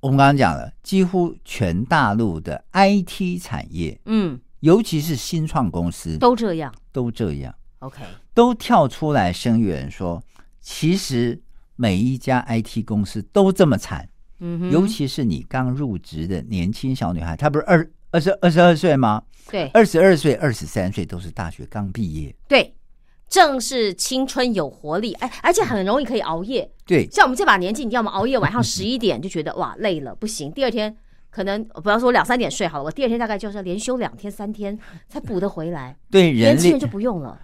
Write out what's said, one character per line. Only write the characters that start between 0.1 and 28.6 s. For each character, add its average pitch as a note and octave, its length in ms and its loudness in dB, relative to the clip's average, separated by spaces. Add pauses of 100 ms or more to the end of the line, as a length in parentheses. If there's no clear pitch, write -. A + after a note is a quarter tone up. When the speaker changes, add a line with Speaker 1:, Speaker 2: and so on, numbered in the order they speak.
Speaker 1:
刚 C#3 80 8
刚 C#3+ 100 6
讲 G2+ 180 4
了， B1+ 160 -8 (120)
几 F#3+ 220 2
乎 F3 300 0 (100)
全 F#2 400 -2
大 C3+ 300 2
陆 G#2 240 0
的 - 240 -8 (100)
I G3 300 6
T F3+ 360 -4
产 - 320 -8
业， E2 340 -6
Speaker 2:
嗯。 F#3+ 340 -2 (220)
Speaker 1:
尤 F3 220 6
其 D#3+ 180 -2
是 D#3+ 140 -2
新 D#3+ 320 -4
创 C#3 240 -2
公 E2+ 200 -2
司， D#2+ 280 -8
Speaker 2:
都 B3 160 4
这 G#3+ 200 -4
样。 D3+ 200 -8 (180)
Speaker 1:
都 B2 180 -4
这 G#2+ 240 -4
样。 C2+ 200 -10 (240)
Speaker 2:
OK。 C3 240 -18 (320)
Speaker 1:
都 A#3+ 180 6
跳 A3+ 360 4
出 D3+ 240 -2
来 F#2+ 200 2
声 A2+ 260 0
援 D#2+ 300 -2
说， F2 340 -6 (380)
其 - 360 -2
实 B2 440 -2 (360)
每 G#2 200 2
一 B2 220 0
家 B2+ 220 0
I A#2 200 -2
T A2 220 -6
公 G#2 240 -2
司 G#2+ 160 -8 (100)
都 G2 200 6
这 F#3+ 140 6
么 A#2 120 2
惨。 - 280 -10 (340)
Speaker 2:
嗯 E3+ 200 -8
哼。 F3+ 100 -2
Speaker 1:
尤 F3+ 160 4
其 G3+ 200 -4
是 C3+ 180 -4
你 D#2 240 -2
刚 B2+ 220 -2
入 B2+ 260 -4
职 D#2 300 -8
的 F2+ 160 -4
年 F#2 280 -2
轻 C3 240 -4
小 F#2 180 -4
女 E2 80 -4
孩， E2 160 -6
她 D3 120 0
不 C#3+ 80 0
是 D3+ 80 0
二-， D#3 240 4 (220)
二 E3 100 2
十， D#3+ 100 0 (120)
二 F3 80 6
十 E3 100 4
二 F3 160 8
岁 D3+ 200 2
吗？ A2 260 2 (280)
Speaker 2:
对。 E3+ 240 -6
Speaker 1:
二 A3 100 8
十 E3 160 2
二 F#3 160 8
岁、 C#3+ 180 2
二 D3 160 0
十 G#2 140 -6
三 F2+ 260 -2
岁 G#2 140 -4
都 F2 140 -10
是 F2+ 120 -10
大 E2 200 -8
学 - 160 -16
刚 G2+ 260 -8
毕 F#2 220 -4
业。 D2+ 200 -8 (140)
Speaker 2:
对， - 260 2 (540)
正 D4 320 4
是 A3+ 320 -2
青 C4 340 -4
春 B3 280 -2
有 D3+ 160 -2
活 D#3 280 -6
力， G#3 160 -4
哎， B3 160 -6 (120)
而 E4+ 100 4
且 G4+ 100 2
很 A3 220 0
容 A3 160 0
易 C#4+ 40 -4
可 A#3+ 120 -4
以 G#3 40 0
熬 E3 220 -6
夜。 A3 260 -6 (180)
Speaker 1:
对。 D3+ 240 4
Speaker 2:
像 F#4+ 160 4
我 - 20 0
们 B3+ 80 -4
这 G4 80 -2
把 A3 140 6
年 F#3 140 -2
纪， C4+ 120 -6
你 G#3+ 80 -6
要 A#3+ 100 0
么 G#3+ 80 -2
熬 G3 160 -2
夜 C4 120 0
晚 E3+ 120 0
上 A#3+ 140 -2